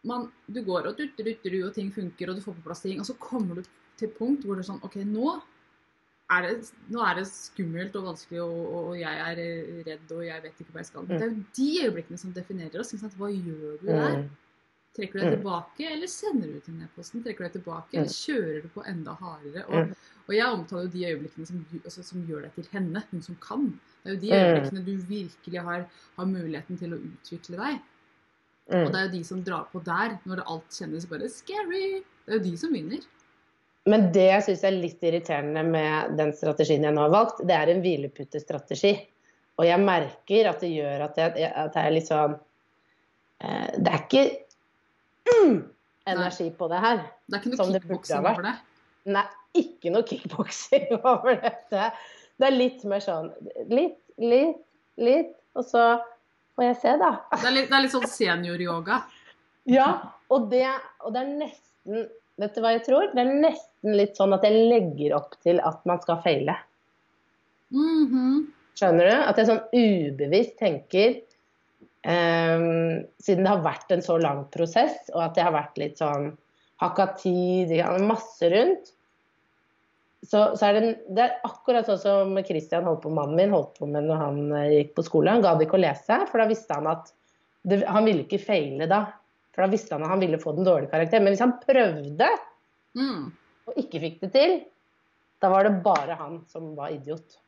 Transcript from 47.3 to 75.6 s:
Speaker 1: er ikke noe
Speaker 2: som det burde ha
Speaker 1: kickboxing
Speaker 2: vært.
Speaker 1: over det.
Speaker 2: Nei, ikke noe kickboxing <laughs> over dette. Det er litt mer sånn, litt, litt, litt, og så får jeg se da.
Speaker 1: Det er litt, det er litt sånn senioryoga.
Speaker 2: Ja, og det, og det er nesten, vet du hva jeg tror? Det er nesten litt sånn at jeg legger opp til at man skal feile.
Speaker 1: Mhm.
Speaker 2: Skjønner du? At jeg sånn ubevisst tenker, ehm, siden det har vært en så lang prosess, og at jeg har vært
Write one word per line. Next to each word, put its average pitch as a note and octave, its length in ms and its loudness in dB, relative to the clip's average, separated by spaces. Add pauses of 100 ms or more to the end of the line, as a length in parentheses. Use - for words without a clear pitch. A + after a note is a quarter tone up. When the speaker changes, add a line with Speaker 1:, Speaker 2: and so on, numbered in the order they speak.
Speaker 1:
er G3 40 -4
ikke A#3+ 100 -4
noe B3+ 60 -6
Speaker 2:
som F#3+ 160 2
det F#3 100 0
burde E3+ 100 -8
ha F3+ 40 -4
Speaker 1:
kickboxing D3 260 -4
Speaker 2:
vært. E3 100 2
Speaker 1:
over E3+ 100 -4
det. G#3+ 160 -6 (480)
Speaker 2:
Nei, G3 180 0 (300)
ikke - 380 0
noe A3+ 100 4
kickboxing - 960 -2
<laughs> - 40 -12
over B3 320 4
dette. G#3+ 560 -4 (460)
Det C4 80 4
er C#4 40 6
litt B3+ 340 2
mer G3+ 160 -2
sånn, E3 320 -6 (360)
litt, C#4+ 300 0 (200)
litt, C4 380 4 (420)
litt, B3+ 380 2 (180)
og B3 100 -4
så A#3 360 4 (560)
får B3 80 2
jeg A#3+ 160 2
se C4+ 180 4
da. E4 220 2 (120)
Speaker 1:
Det A#3+ 120 -2
er B3+ 80 2
litt, C4+ 160 2
det C4+ 80 0
er C4+ 60 6
litt C4 100 0
sånn A#3+ 160 -2
senioryoga. F3 960 -2 (600)
Speaker 2:
Ja, C4+ 440 4 (200)
og A#3 200 2
det, B3+ 160 4 (340)
og G#3+ 120 -8
det B3 100 -4
er C#4 160 -6
nesten, A3+ 680 -8 (300)
vet G#3 160 -6
du A3+ 60 -4
hva A3+ 120 4
jeg A#3 120 0
tror? D4+ 300 2
Det B3 60 2
er B3 100 2 (100)
nesten D4+ 560 0
litt G3+ 200 2
sånn G3 180 4
at F#3+ 80 2
jeg A3 260 6
legger D3+ 460 2
opp - 280 -2
til F3 180 4
at D#3+ 260 -2
man F3 140 0
skal E3+ 220 0
feile. D3+ 340 0 (1160)
Speaker 1:
Mhm. C#4+ 760 2 (260)
Speaker 2:
Skjønner F3 340 6
du? A3 60 6 (160)
At G#3 80 4
jeg A3 100 6
sånn A3 140 4 (100)
ubevisst F3+ 840 2
tenker, G3 640 2 (800)
ehm, E3 1040 2 (180)
siden F#3+ 240 2
det G3 60 4
har F#3 100 2
vært D#3 320 -2
en E3+ 80 0
så E3+ 180 0
lang C#3+ 300 0
prosess, E3+ 460 0 (180)
og E3+ 80 0
at E3 160 0
jeg E3+ 80 4
har D#3+ 80 2
vært D3 240 -4